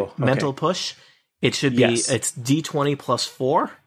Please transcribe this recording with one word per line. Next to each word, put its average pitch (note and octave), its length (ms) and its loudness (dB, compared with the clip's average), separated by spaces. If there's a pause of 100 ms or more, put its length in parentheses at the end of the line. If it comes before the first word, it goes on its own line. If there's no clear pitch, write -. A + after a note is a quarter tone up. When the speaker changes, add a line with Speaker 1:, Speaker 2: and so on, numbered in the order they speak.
Speaker 1:
okay. G2 100 -8 (100)
Speaker 2:
mental C3+ 300 2
push, E3 400 -2 (480)
it A#2+ 140 2
should C#3 180 0
be, B2 100 4
Speaker 1:
Yes. A#2 280 2
Speaker 2:
it's A#2+ 220 0
D C3+ 280 0
twenty C#3+ 360 -2
plus A#2+ 260 -2
four. B2+ 480 -2 (160)